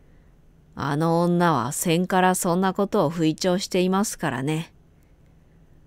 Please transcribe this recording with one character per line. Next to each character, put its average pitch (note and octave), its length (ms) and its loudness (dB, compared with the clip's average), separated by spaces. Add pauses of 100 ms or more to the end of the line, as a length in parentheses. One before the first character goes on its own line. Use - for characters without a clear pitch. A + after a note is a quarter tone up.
(760)
あ D3 220 -4
の E3 260 2
女 F3 300 2
は B2+ 200 -2
先 F3 340 0
か F#3 140 0
ら F#3 140 4
そ F3+ 200 0
ん F#3 60 0
な F#3+ 140 0
こ G3+ 120 0
と G3 200 2
を C#3+ 40 0
吹 D#3+ 240 0
聴 F3+ 240 0
し F#3+ 100 -8
て F#3 120 0
い F#3 100 2
ま F#3+ 140 0
す - 140 -8
か D#3 120 -4
ら B2 120 -6
ね。 D#3 300 -4 (1160)